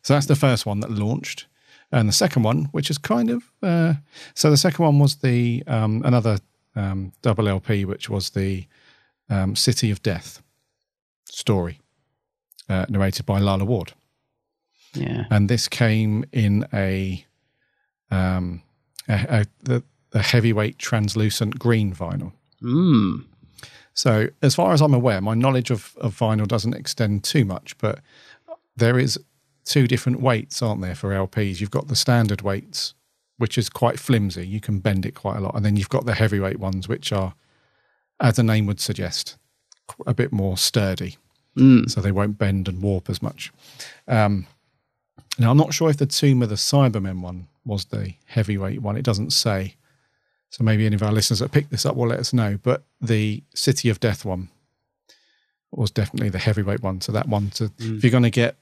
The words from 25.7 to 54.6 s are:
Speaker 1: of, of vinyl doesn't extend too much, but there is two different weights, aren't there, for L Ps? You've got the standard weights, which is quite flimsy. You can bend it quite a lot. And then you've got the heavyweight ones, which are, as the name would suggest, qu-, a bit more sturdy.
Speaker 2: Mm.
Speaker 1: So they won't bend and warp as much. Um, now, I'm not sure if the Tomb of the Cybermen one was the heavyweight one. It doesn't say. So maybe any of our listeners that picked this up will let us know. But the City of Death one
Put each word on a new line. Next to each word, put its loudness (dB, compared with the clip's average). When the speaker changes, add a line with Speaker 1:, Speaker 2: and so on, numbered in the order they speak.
Speaker 1:
of, -4
of -6
vinyl 0
doesn't -2
extend -2
too 2
much, -10
but -4
there 4
is 0
two 4
different 0
weights, 0
aren't -2
there, -6
for -4
L -2
Ps? -4
You've -6
got -4
the -2
standard 2
weights, -6
which -2
is -2
quite 0
flimsy. 0
You -6
can -4
bend 0
it -8
quite -6
a -4
lot. -4
And -2
then 2
you've 0
got -2
the -2
heavyweight 0
ones, -6
which -6
are, -2
as 4
the 2
name 2
would -4
suggest, -6
qu-, -18
a -2
bit 0
more -2
sturdy. -2
Speaker 2:
Mm. 8
Speaker 1:
So -2
they 0
won't -2
bend 0
and -6
warp -2
as -6
much. -10
Um, 2
now, 4
I'm 6
not 4
sure 2
if 2
the 0
Tomb 2
of -2
the -2
Cybermen 0
one -12
was -6
the -8
heavyweight -4
one. -4
It -6
doesn't -2
say. -2
So -6
maybe 4
any 2
of -2
our 0
listeners 0
that -4
picked 0
this -4
up -2
will 0
let -2
us -4
know. 0
But 0
the -2
City 0
of 0
Death -2
one -6